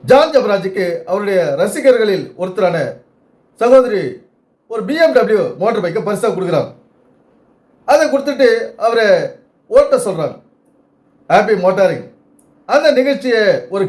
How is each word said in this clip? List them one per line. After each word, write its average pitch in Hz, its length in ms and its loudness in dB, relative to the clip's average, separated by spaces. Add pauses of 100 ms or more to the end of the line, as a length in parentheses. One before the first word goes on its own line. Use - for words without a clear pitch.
(100)
ஜான் 302 240 4
ஜபராஜுக்கு 196 500 -2 (260)
அவருடைய 196 280 -2 (220)
ரசிகர்களில் 214 760 0
ஒருத்தரான 185 380 -2 (840)
சகோதரி 233 420 4 (720)
ஒரு 220 160 -8
பி 285 60 -4 (100)
எம் 277 120 0
டபிள்யூ 208 260 2 (180)
மோட்டார் 208 240 -2
பைக்கை 170 240 -4
பரிசா 208 200 -2
கொடுக்குறாங்க. 175 420 -4 (1200)
அதை 302 200 4
கொடுத்துட்டு 269 360 0 (380)
அவரை 226 200 2 (680)
ஓட்ட 277 200 4 (100)
சொல்றாங்க. 160 300 -6 (960)
ஹாப்பி 208 220 4 (100)
மோட்டாரிங். 185 420 0 (680)
அந்த 302 240 4
நிகழ்ச்சியை 254 440 0 (320)
ஒரு 190 140 -2